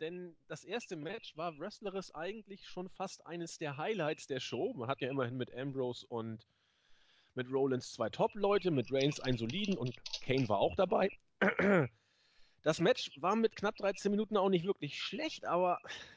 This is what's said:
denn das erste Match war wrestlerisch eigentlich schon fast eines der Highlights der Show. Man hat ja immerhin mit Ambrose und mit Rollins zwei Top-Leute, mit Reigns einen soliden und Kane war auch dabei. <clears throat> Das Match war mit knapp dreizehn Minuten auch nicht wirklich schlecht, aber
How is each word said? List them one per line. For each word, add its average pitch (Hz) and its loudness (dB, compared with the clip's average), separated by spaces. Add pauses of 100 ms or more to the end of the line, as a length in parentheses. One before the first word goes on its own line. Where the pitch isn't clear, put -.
denn 175 -8 (120)
das 156 -10
erste 190 -6
Match 170 -10
war 160 -4
wrestlerisch 190 -8
eigentlich 196 -10
schon 185 -8
fast - -8
eines 170 -8
der 147 -4
Highlights 160 -2
der 131 -2
Show. 175 -2
Man 120 -2
hat 135 -2
ja 127 -2
immerhin 131 0
mit 123 -6
Ambrose 131 -4
und 113 -6 (880)
mit 123 -4
Rollins 131 2
zwei 113 0
Top-Leute, 104 2
mit 123 2
Reigns 135 2
einen 131 2
soliden 170 0
und 123 -2 (280)
Kane 127 2
war 101 4
auch 143 2
dabei. 190 4 (300)
<clears throat> 190 4 (760)
Das 156 2
Match 190 4 (100)
war 180 2
mit 226 2
knapp 202 -2
dreizehn 202 0
Minuten 214 2
auch 190 6
nicht 180 4
wirklich 170 -4
schlecht, - -4
aber 175 2 (380)